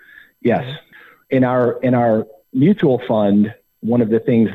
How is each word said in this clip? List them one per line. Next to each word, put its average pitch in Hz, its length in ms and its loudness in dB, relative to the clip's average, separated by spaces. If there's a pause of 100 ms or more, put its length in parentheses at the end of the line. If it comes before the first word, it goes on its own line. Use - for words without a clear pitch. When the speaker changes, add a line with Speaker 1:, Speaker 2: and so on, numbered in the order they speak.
(420)
Speaker 1:
yes. 110 220 0
Speaker 2:
Okay. 131 140 -12 (520)
Speaker 1:
In 131 140 0
our, 123 380 0
in 127 120 0
our 117 320 0 (260)
mutual 143 560 2
fund, 104 460 0 (280)
one 117 200 0
of 110 80 -2
the 113 100 0
things 113 360 0